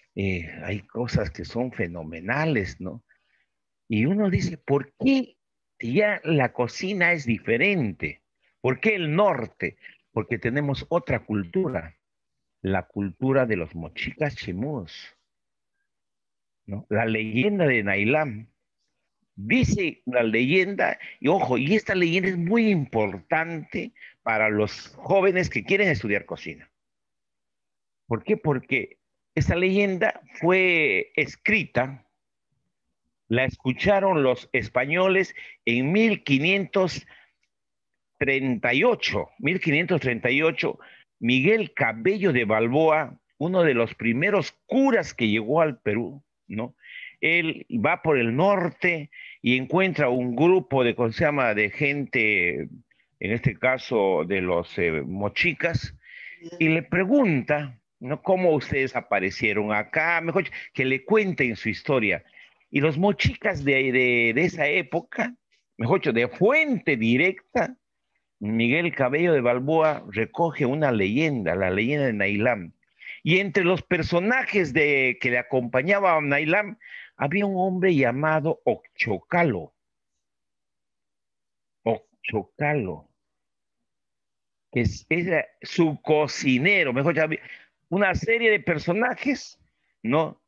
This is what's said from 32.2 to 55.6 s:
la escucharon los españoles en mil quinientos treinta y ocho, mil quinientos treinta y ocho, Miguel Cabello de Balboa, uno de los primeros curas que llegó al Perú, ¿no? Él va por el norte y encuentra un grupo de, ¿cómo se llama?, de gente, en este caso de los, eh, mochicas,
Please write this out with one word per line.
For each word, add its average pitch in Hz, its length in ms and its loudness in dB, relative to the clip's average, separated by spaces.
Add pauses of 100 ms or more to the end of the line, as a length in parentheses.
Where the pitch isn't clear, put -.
la 123 180 0
escucharon 185 760 0
los 127 320 0
españoles 170 800 0 (320)
en 127 260 2
mil 214 320 2
quinientos 175 840 0 (1120)
treinta 131 520 0
y 139 120 2
ocho, 104 560 0
mil 156 200 -2
quinientos 160 420 0
treinta 120 280 -2
y 139 140 2
ocho, 160 340 -2 (420)
Miguel 135 540 2
Cabello 143 600 0
de 120 120 2
Balboa, 135 720 2 (200)
uno 175 240 2
de 147 100 4
los 117 220 0
primeros 147 560 0 (160)
curas 262 480 2
que 113 120 2
llegó 110 340 2
al 151 180 0
Perú, 113 440 -4 (220)
¿no? 113 300 -8 (460)
Él 160 500 0
va 147 300 0
por 156 160 2
el 117 180 0
norte 175 760 0 (320)
y 123 160 2
encuentra 147 520 0
un 123 260 0
grupo 151 480 4
de, 117 100 2
¿cómo 113 200 0
se - 100 -2
llama?, 139 300 2
de 104 160 0
gente, 107 1000 0 (520)
en 98 120 -4
este 117 260 -2
caso 101 680 0
de 95 160 -2
los, 87 360 -2
eh, 82 280 0
mochicas, 104 920 -4 (640)